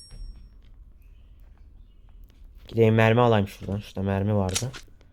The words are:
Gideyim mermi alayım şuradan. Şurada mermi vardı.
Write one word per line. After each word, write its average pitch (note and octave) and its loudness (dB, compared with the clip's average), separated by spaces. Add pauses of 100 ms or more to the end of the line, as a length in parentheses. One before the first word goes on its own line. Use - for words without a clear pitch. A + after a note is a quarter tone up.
(2750)
Gideyim A2 4
mermi A2+ 4
alayım A2 2
şuradan. G2 -10
Şurada - -12
mermi G2 -2
vardı. G2 -4 (420)